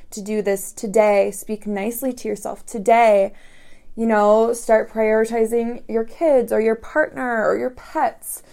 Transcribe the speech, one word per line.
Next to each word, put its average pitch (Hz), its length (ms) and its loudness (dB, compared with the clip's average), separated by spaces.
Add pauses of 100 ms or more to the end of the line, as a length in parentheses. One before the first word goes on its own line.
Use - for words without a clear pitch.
to 220 100 -12
do 208 220 -4
this 196 300 -4
today. 208 580 2
Speak 208 380 -10
nicely 233 460 -6
to - 140 -12
yourself 208 380 -8
today. 220 680 4 (680)
You 226 60 -2
know, 220 480 4
start 220 400 2
prioritizing 226 960 0
your 226 160 -2
kids 247 480 2
or 214 80 2
your 220 140 2
partner 247 760 -2
or 196 80 2
your 240 140 -4
pets - 720 -6 (100)